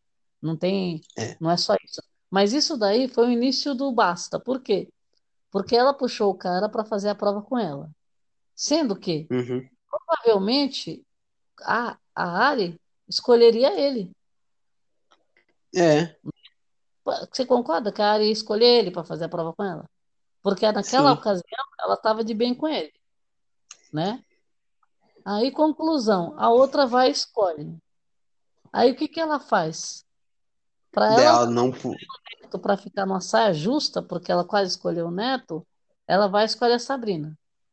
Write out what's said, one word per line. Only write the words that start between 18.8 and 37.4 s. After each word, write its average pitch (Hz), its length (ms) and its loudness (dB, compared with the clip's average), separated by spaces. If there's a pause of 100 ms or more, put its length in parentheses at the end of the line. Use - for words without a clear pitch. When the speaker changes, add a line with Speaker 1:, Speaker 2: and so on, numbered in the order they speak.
Speaker 1:
ele 185 100 0
pra 175 140 -8
fazer 160 200 -8
a 160 40 -8
prova 165 240 -6
com 202 120 -8
ela? 165 240 -8 (540)
Porque 202 280 2
naquela 247 420 2
Speaker 2:
Sim. 147 60 2
Speaker 1:
ocasião, 196 460 -4 (160)
ela 196 160 0
tava 220 280 0
de 226 100 -6
bem 240 200 0
com 302 140 -4
ele, 202 240 -4 (1000)
né? 190 300 -6 (1000)
Aí, 214 260 -2
conclusão, 277 880 0
a 220 100 2
outra 262 380 4
vai 247 220 4
e 285 40 0
escolhe. 165 640 -4 (960)
Aí, 240 200 4
o 262 40 -6
que 302 120 -6
que - 120 -8
ela 302 200 -2
faz? - 640 -4 (840)
Pra 208 200 2
Speaker 2:
Daí 220 140 6
Speaker 1:
ela 120 180 6
Speaker 2:
ela - 80 0
não 120 200 2
pu- 127 240 -8 (680)
Speaker 1:
pra 202 140 0
ficar - 280 -8
numa 190 160 -4
saia 220 320 2
justa, 180 500 -2
porque 180 300 -6
ela 175 120 0
quase 196 260 -2
escolheu 170 380 -4
o - 20 -8
Neto, 196 560 -6 (400)
ela 196 220 2
vai 208 180 2
escolher 240 280 0
a 240 40 0
Sabrina. 208 580 -6 (360)